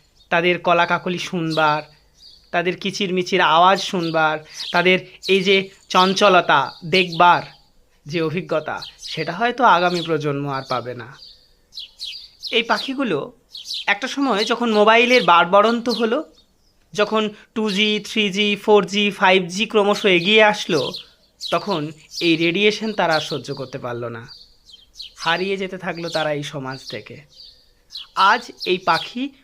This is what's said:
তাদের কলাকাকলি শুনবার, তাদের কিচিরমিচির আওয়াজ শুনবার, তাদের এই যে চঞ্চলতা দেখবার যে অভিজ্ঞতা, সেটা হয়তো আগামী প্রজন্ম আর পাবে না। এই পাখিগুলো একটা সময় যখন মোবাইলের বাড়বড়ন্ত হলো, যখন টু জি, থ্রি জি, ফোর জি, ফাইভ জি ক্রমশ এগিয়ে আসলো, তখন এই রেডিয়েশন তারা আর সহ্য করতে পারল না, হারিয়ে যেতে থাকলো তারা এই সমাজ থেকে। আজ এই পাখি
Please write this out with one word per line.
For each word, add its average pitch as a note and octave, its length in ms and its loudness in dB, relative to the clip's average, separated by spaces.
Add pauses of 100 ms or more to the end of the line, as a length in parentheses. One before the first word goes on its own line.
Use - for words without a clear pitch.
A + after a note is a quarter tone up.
(300)
তাদের F3 240 2 (120)
কলাকাকলি F3 540 0 (100)
শুনবার, D#3 500 0 (720)
তাদের F3 240 -2
কিচিরমিচির F#3 680 -2 (140)
আওয়াজ F3+ 220 6 (120)
শুনবার, D#3+ 460 -2 (380)
তাদের F3+ 240 4 (360)
এই G3 140 2
যে G3 80 4 (320)
চঞ্চলতা F#3 720 4 (340)
দেখবার F3 480 4 (640)
যে D3+ 120 -6 (100)
অভিজ্ঞতা, D3+ 480 -4 (360)
সেটা E3 260 -6
হয়তো A#3+ 240 -2 (140)
আগামী F3+ 320 0
প্রজন্ম C#3+ 360 -2 (140)
আর C3+ 140 -10
পাবে B2 300 -6
না। A2+ 60 -16 (1500)
এই A#3 140 0
পাখিগুলো A#3 480 -4 (760)
একটা A3+ 220 -6
সময় B3+ 360 0
যখন A#3 180 -2 (100)
মোবাইলের A#3 520 6
বাড়বড়ন্ত G3+ 560 4 (140)
হলো, A#3 180 0 (760)
যখন G#3 280 0 (300)
টু A3 120 -4 (120)
জি, G#3+ 140 2 (160)
থ্রি G#3+ 180 -2 (120)
জি, G#3 120 2 (160)
ফোর G#3 180 6 (100)
জি, G#3 120 0 (140)
ফাইভ F#3+ 220 4 (140)
জি G#3 120 -2
ক্রমশ G3+ 360 2 (140)
এগিয়ে G#3 260 4 (100)
আসলো, F3 300 -2 (580)
তখন E3+ 400 -4 (460)
এই E3+ 80 4 (100)
রেডিয়েশন G#3 540 0
তারা E3+ 180 2
আর D3+ 140 -2
সহ্য C3+ 180 -8 (120)
করতে C3 180 -10
পারল A#2+ 240 -8 (140)
না, A2+ 60 -14 (1040)
হারিয়ে F3+ 380 -2
যেতে F#3+ 160 -10
থাকলো E3+ 380 -8
তারা D3+ 220 -2
এই D3 140 -8
সমাজ C3+ 260 -10 (140)
থেকে। A2 240 -14 (1120)
আজ A#3+ 120 2 (280)
এই F#3 80 0 (100)
পাখি E3+ 340 -2 (220)